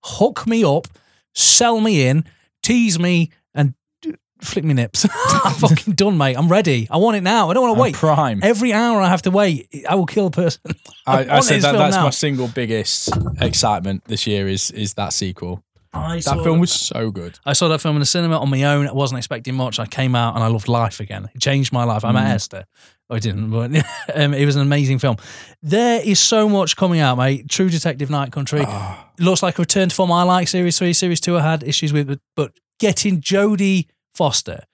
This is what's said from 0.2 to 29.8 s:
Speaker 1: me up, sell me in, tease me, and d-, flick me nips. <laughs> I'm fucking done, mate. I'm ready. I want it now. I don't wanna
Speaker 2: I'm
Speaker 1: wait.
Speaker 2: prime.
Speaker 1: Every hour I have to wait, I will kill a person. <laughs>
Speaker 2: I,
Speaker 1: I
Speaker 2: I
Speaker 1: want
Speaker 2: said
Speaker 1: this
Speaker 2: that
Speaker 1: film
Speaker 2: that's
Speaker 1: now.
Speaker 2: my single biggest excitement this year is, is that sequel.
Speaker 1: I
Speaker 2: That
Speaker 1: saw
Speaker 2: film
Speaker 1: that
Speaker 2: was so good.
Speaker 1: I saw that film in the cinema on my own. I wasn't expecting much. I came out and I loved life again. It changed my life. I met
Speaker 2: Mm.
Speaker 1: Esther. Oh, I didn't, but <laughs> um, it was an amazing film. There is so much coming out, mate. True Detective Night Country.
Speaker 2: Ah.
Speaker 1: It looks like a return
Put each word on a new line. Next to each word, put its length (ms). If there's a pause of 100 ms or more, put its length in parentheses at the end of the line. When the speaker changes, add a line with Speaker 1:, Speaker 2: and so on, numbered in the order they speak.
Speaker 1:
me 180
up, 240 (460)
sell 480
me 260
in, 160 (380)
tease 380
me, 320 (240)
and 180 (300)
d-, 100 (280)
flick 240
me 100
nips. 340
<laughs> 340
I'm 120
fucking 400
done, 240
mate. 180
I'm 120
ready. 420
I 60
want 200
it 40
now. 280
I 60
don't 80
wanna 100
Speaker 2:
I'm 60
Speaker 1:
wait. 160
Speaker 2:
prime. 480
Speaker 1:
Every 300
hour 280
I 80
have 140
to 80
wait, 380 (200)
I 60
will 100
kill 220
a 40
person. 300 (240)
<laughs> 220
Speaker 2:
I, 160
Speaker 1:
I 0
Speaker 2:
I 100
Speaker 1:
want 120
Speaker 2:
said 100
Speaker 1:
this 80
Speaker 2:
that 80
Speaker 1:
film 80
Speaker 2:
that's 160
Speaker 1:
now. 80
Speaker 2:
my 80
single 360
biggest 600 (320)
excitement 640
this 220
year 200
is, 220
is 260
that 180
sequel. 500 (280)
Speaker 1:
I 260
Speaker 2:
That 60
Speaker 1:
saw 100 (100)
Speaker 2:
film 140
Speaker 1:
that 40
Speaker 2:
was 100
so 380
good. 380
Speaker 1:
I 60
saw 160
that 120
film 140
in 40
the 60
cinema 320
on 140
my 120
own. 240
I 40
wasn't 260
expecting 380
much. 240
I 80
came 280
out 200
and 80
I 40
loved 200
life 320
again. 340
It 80
changed 320
my 100
life. 220
I 60
met 160
Speaker 2:
Mm. 80
Speaker 1:
Esther. 300 (440)
Oh, 60
I 40
didn't, 300
but 260
<laughs> 380
um, 220
it 100
was 100
an 60
amazing 380
film. 180 (460)
There 360
is 200
so 280
much 300
coming 220
out, 180
mate. 320
True 220
Detective 400
Night 200
Country. 360
Speaker 2:
Ah. 500
Speaker 1:
It 60
looks 180
like 160
a 60
return 260